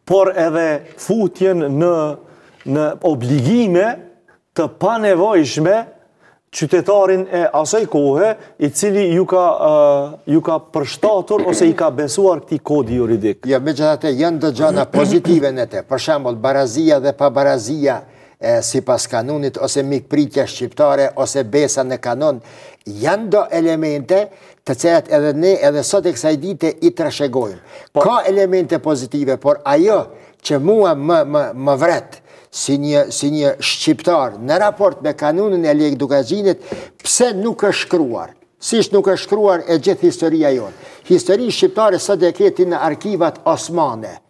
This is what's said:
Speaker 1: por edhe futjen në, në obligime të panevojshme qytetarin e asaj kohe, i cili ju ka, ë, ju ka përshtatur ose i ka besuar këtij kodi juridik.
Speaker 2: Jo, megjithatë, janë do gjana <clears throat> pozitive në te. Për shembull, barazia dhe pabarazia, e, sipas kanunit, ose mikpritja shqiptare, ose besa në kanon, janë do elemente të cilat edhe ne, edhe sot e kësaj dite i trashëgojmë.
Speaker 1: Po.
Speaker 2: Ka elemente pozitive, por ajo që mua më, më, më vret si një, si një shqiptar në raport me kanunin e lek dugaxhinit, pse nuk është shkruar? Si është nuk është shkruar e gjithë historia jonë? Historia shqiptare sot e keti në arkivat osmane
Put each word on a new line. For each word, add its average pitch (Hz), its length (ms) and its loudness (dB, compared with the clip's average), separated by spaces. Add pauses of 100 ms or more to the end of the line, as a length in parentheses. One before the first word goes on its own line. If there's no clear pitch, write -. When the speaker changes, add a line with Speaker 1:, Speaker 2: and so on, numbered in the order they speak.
Speaker 1:
por 190 300 4
edhe 165 380 0 (240)
futjen 185 760 -2
në, 156 240 2 (680)
në 151 240 -2 (140)
obligime 165 880 2 (680)
të 165 160 -2
panevojshme 190 1000 2 (760)
qytetarin 185 760 2
e 180 220 -2
asaj 160 380 0
kohe, 147 440 2 (240)
i 147 160 -2
cili 202 380 0
ju 170 180 0
ka, 185 160 0 (140)
ë, 151 160 2 (520)
ju 156 160 2
ka 160 240 -2
përshtatur 196 800 -2
ose 180 240 2
i 160 60 2
ka 160 160 0
besuar 151 500 0
këtij 147 220 -6
kodi 127 340 -2
juridik. 110 480 -2
Speaker 2:
Jo, 131 160 0
megjithatë, 151 540 -2
janë 160 260 -2
do 151 120 0
gjana 147 380 0
<clears throat> - 40 -14
pozitive 160 580 2
në 123 160 -2
te. 98 140 -8
Për 131 180 -4
shembull, 131 380 -2
barazia 135 600 2
dhe 139 140 0
pabarazia, 139 840 0 (360)
e, 117 260 0
sipas 123 460 -2
kanunit, 135 520 -4
ose - 240 -2
mikpritja 139 640 -2
shqiptare, 139 680 0
ose 139 320 -2
besa 135 400 0
në 123 160 -6
kanon, 127 400 -2 (420)
janë 156 460 -4
do 202 200 2
elemente 165 800 0 (320)
të 135 140 -4
cilat 165 340 2
edhe 147 240 2
ne, 175 240 2
edhe 143 260 0
sot 190 240 0
e 175 60 0
kësaj 156 240 0
dite 160 380 -4
i 170 160 2
trashëgojmë. 131 680 -4 (280)
Speaker 1:
Po. - 140 -2
Speaker 2:
Ka 226 220 2
elemente 185 560 0
pozitive, 135 580 -2
por 143 260 0
ajo 160 440 2 (300)
që 147 220 -2
mua 190 360 4
më, 156 280 2
më, 147 200 0 (120)
më 135 220 0
vret 156 460 -2 (260)
si - 300 -4
një, 143 300 0
si - 200 -4
një 147 280 0
shqiptar 139 840 -2
në 131 180 -2
raport 208 460 0
me 147 100 -4
kanunin 170 520 -2
e 151 100 2
lek 151 220 2
dugaxhinit, 143 640 0 (320)
pse - 380 0
nuk 220 300 -4
është 202 200 0
shkruar? 120 480 -2 (240)
Si - 260 -4
është - 160 0
nuk 196 140 2
është 180 120 0
shkruar 202 420 0
e 170 120 0
gjithë 175 320 0
historia 156 420 0
jonë? 110 360 -6 (160)
Historia 196 500 2
shqiptare 190 480 2
sot 185 240 0
e 170 80 2
keti 180 320 2
në 170 160 -2
arkivat 160 640 -2
osmane 143 720 -4 (160)